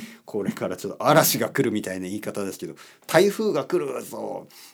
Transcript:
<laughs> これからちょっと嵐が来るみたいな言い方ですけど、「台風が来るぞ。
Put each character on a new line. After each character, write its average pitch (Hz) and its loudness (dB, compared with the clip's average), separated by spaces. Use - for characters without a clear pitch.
<laughs> - -20
こ 101 -4
れ 95 -4
か - -4
ら 90 -6
ち - -8
ょ 95 -8
っ - -18
と 107 -2
嵐 156 6
が 110 0
来 - 0
る 117 2
み 104 -2
た 95 -6
い 92 -6
な 92 -6
言 95 -6
い 104 -6
方 104 -6
で 95 -4
す - -10
け 90 -10
ど、 78 -12
「台 185 6
風 202 -2
が 143 0
来 165 -2
る 127 -6
ぞ。 101 -8